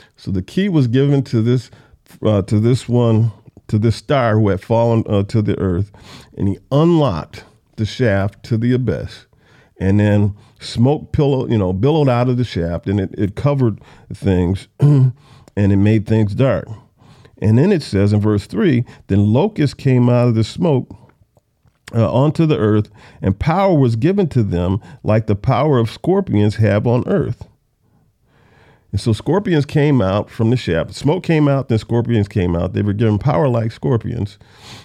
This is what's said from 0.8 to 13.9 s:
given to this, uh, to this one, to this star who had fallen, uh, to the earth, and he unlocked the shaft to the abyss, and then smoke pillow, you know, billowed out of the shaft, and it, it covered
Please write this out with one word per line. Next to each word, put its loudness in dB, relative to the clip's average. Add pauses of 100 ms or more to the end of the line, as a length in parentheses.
given 2
to -2
this, -2 (500)
uh, 2
to 0
this 0
one, 2 (360)
to 0
this 2
star 0
who 4
had -2
fallen, 0
uh, 0
to -2
the -2
earth, -2 (460)
and -2
he -4 (140)
unlocked 0 (320)
the -2
shaft -2
to -2
the 0
abyss, -4 (520)
and 2
then 2 (260)
smoke -2
pillow, 0
you 0
know, 0
billowed 2
out 2
of 0
the 0
shaft, -4
and 0
it, -4
it -2
covered 0 (320)